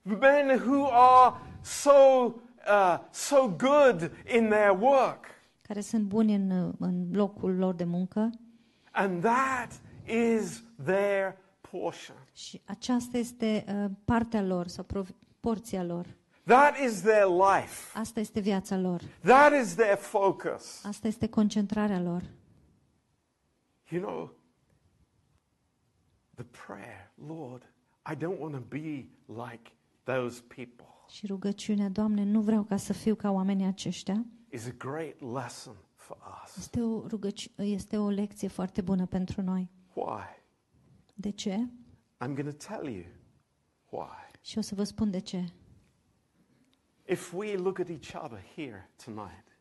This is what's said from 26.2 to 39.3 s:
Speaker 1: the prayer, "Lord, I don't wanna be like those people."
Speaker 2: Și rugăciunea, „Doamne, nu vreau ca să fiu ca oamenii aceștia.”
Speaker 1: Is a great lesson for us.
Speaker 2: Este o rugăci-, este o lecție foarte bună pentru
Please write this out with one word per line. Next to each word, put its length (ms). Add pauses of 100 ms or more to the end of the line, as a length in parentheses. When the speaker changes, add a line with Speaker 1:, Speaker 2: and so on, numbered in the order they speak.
Speaker 1:
the 100 (200)
prayer, 460 (160)
"Lord, 440 (400)
I 40
don't 240
wanna 280
be 380 (200)
like 460 (320)
those 380
people." 440 (220)
Speaker 2:
Și 180
rugăciunea, 640
„Doamne, 340
nu 180
vreau 220
ca 140
să 160
fiu 220
ca 160
oamenii 340
aceștia.” 600 (240)
Speaker 1:
Is 160
a 120
great 420
lesson 560 (200)
for 220 (260)
us. 140
Speaker 2:
Este 240
o 260
rugăci-, 480
este 420
o 120
lecție 380
foarte 340
bună 240
pentru 360